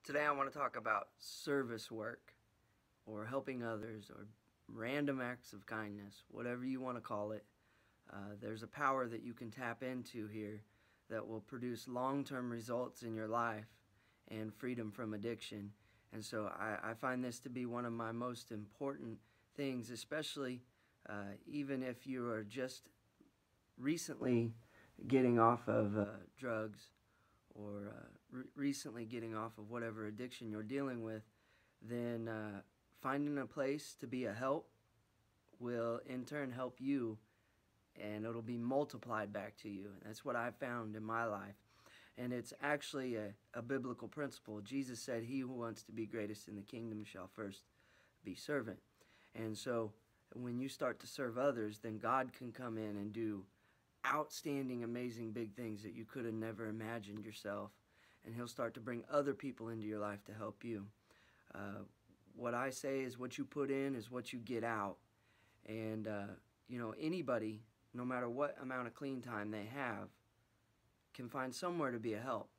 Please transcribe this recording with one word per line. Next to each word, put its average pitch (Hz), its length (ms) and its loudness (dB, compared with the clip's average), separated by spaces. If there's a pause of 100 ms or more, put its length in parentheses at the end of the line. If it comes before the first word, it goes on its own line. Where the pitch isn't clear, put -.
today 147 180 4
I 147 80 8
wanna 135 200 4
talk 139 260 0
about 110 400 4
service 123 720 0
work 113 420 -6 (720)
or 107 200 -4
helping 131 360 0
others 110 480 -2
or - 160 -12 (480)
random 131 460 2
acts 123 320 -4
of 101 140 -14
kindness, 104 640 -6
whatever 120 340 -2
you 131 160 0
wanna 123 220 -2
call 107 320 0
it. - 100 -6 (680)
Uh, 101 300 -6
there's 110 240 -4
a 113 40 -8
power 135 380 4
that 113 160 -4
you 120 120 -6
can 117 180 -8
tap 120 320 -4
into 123 440 -4
here 107 340 -6 (480)
that 110 180 -2
will 110 140 -4
produce 123 480 -4
long-term 131 600 2
results 120 540 -2
in 113 100 -2
your 110 140 0
life 110 400 2 (600)
and 110 240 -4
freedom 120 380 -2
from 110 220 -2
addiction. 104 580 -4 (420)
And 110 100 -6
so 104 340 0
I, 107 340 0
I - 20 -2
find 127 280 2
this 123 200 -2
to 135 80 -6
be 123 160 0
one 120 180 0
of 120 80 0
my 113 220 0
most 120 360 -2
important 117 680 -4 (400)
things, 127 320 0
especially, 127 720 -2 (480)
uh, 101 240 -4 (120)
even 139 380 0
if 127 240 -4
you 127 220 0
are 110 160 2
just 120 420 -4 (880)
recently 123 760 6 (520)
getting 123 320 10
off 117 300 10
of, 107 300 6
uh, 101 80 8 (320)
drugs 110 540 -4 (640)
or, 101 360 -6
uh, - 160 -12 (260)
re-, 127 120 -6 (140)
recently 139 480 0
getting 113 280 -4
off 113 240 -2
of 107 120 -10
whatever 113 380 -2
addiction 117 440 -6
you're 107 100 -2
dealing 127 420 0
with, 110 200 -4 (580)
then, 117 460 0
uh, 107 320 -2 (400)
finding 143 380 2
a 131 80 0
place 143 520 0
to 127 100 -8
be 127 180 0
a 101 80 0
help 131 340 2 (920)
will 120 480 2
in 127 200 -4
turn 139 260 -2
help 123 300 -4
you, 127 360 4 (800)
and 107 300 -2
it'll 117 160 -2
be 120 160 -2
multiplied 117 720 2
back 104 240 -4
to - 140 -10
you. 98 160 -4
And 101 180 -12
that's 110 220 -8
what 123 100 2
I've 117 220 2
found 117 400 -2
in 110 80 -4
my 113 180 4
life. 101 320 0 (600)
And 123 160 0
it's 120 180 -2 (100)
actually 143 540 2
a, 107 180 -2 (200)
a 120 80 -4
biblical 123 480 -2
principle. 127 500 -4
Jesus 123 400 -2
said, - 240 0
"He 131 160 -2
who 127 140 -2
wants 117 300 -4
to 110 100 -14
be 113 120 -2
greatest 104 440 -4
in 104 80 -6
the 98 40 -6
kingdom 110 440 -6
shall 95 280 -8
first 101 300 -6 (640)
be 92 100 -4
servant." 113 440 0 (540)
And 110 240 -2
so 113 360 2 (400)
when 120 260 -2
you 135 80 0
start 131 320 0
to - 80 -12
serve 123 300 -2
others, 117 420 4
then 110 200 -4
God 127 340 4
can 123 180 -8
come 117 260 -4
in 107 200 -2
and 104 160 -2
do 107 320 0 (600)
outstanding, 135 800 0
amazing, 117 480 -2
big 110 240 -4
things 110 260 -4
that 107 140 -8
you 110 100 -8
could 123 200 -6
have 113 80 0
never 110 340 -2
imagined 107 580 -4
yourself. 101 460 -4 (520)
And 113 120 -8
he'll 120 120 -2
start 117 280 -2
to 131 40 -8
bring 117 320 -2
other 143 220 6
people 120 360 -4
into 110 180 -2
your 107 120 0
life 101 260 -2
to 104 80 -12
help 107 300 -6
you. 107 220 -4 (720)
Uh, 101 260 -6 (540)
what 120 180 0
I 127 160 2
say 135 320 0
is 120 160 -2
what 123 220 -4
you 135 60 0
put 139 260 0
in 135 240 2
is 117 160 -6
what 123 200 -4
you 131 60 -4
get 117 260 0
out. 107 340 2 (720)
And, 110 400 -2
uh, 101 260 -2 (340)
you 123 100 -6
know, 113 220 -2
anybody, 123 600 2 (340)
no 123 100 -2
matter 123 240 2
what 139 320 2
amount 127 240 -2
of 117 80 -4
clean 135 280 -2
time 107 280 -2
they 107 160 -2 (100)
have, 104 340 -2 (1080)
can 123 140 -6
find 131 240 0
somewhere 170 360 2
to 120 100 0
be 113 140 2
a 104 60 0
help. 117 400 0